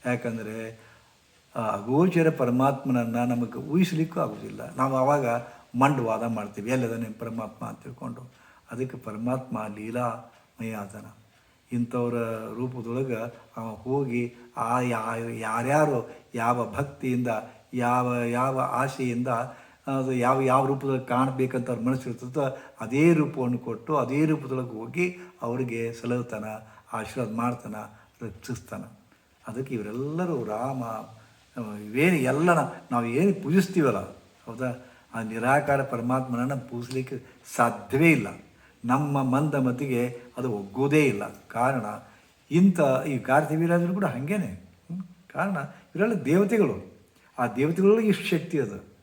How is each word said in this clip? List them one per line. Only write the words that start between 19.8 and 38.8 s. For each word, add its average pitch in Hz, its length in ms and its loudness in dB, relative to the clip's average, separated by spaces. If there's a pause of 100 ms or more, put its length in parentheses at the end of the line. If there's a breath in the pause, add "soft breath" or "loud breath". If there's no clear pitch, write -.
ಅದು 135 260 0
ಯಾವ, 127 280 4
ಯಾವ 135 260 6
ರೂಪದಲ್ಲಿ 135 400 0
ಕಾಣ್ಬೇಕಂತ 127 640 0
ಅವ್ರ 113 100 -2
ಮನಸ್ಸು 127 300 -2
ಇರ್ತದೋ 131 480 -4 (220 loud breath)
ಅದೇ 143 340 6
ರೂಪವನ್ನು 135 440 0
ಕೊಟ್ಟು 120 380 -4
ಅದೇ 135 280 2
ರೂಪದೊಳಗೆ 131 460 -2
ಹೋಗಿ 165 460 -4 (260 loud breath)
ಅವ್ರಿಗೆ 117 500 -2
ಸಲಹುತ್ತಾನ, 120 520 -4 (480 loud breath)
ಆಶೀರ್ವಾದ 110 440 -4
ಮಾಡ್ತಾನ, 117 380 -4 (520 soft breath)
ರಕ್ಷಿಸ್ತಾನ. 101 560 -10 (680 soft breath)
ಅದಕ್ಕೆ 131 260 -8
ಇವರೆಲ್ಲರೂ 135 720 -4
ರಾಮ, 120 400 -4 (1000 soft breath)
ಇವೇನು 143 320 2
ಎಲ್ಲ 143 380 2
ನಾ-, - 380 -2
ನಾವು 120 140 0
ಏನು 160 360 2
ಪೂಜಿಸ್ತೀವಲ್ಲ, 156 560 2 (480)
ಹೌದಾ, 120 420 -8 (260 loud breath)
ಆ 113 80 -4
ನಿರಾಕಾರ 135 600 2
ಪರಮಾತ್ಮನನ್ನ 127 720 -2
ಪೂಜಿಸ್ಲಿಕ್ಕೆ 127 680 -6 (340 loud breath)
ಸಾಧ್ಯವೇ 131 560 4
ಇಲ್ಲ. 120 140 2 (580 soft breath)